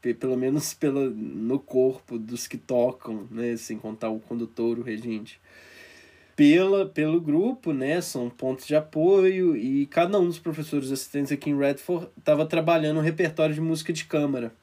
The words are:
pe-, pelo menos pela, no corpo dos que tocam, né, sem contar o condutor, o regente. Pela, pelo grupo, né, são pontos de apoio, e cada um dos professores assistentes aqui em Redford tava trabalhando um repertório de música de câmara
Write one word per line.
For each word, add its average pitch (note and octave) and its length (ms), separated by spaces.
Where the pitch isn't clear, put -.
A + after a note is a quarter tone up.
pe-, A#2+ 120
pelo B2+ 240
menos C3+ 360
pela, C#3 360
no A2 500
corpo B2+ 580
dos A2+ 300
que B2 100
tocam, A#2+ 720
né, A#2 280
sem A2+ 200
contar A2 300
o A2 140
condutor, A#2 580
o A#2 40
regente. A2 540
Pela, F#3+ 520
pelo D#3 340
grupo, E3+ 540
né, C#3+ 260
são B2+ 300
pontos C3 360
de - 80
apoio, F#3 800
e C3+ 340
cada F3+ 300
um F3+ 100
dos E3+ 120
professores D3+ 500
assistentes C#3 440
aqui C#3+ 160
em C#3+ 100
Redford C#3+ 480
tava D3+ 220
trabalhando D#3+ 540
um D#3 40
repertório D#3+ 500
de D3+ 60
música D#3+ 320
de D#3+ 140
câmara C3+ 580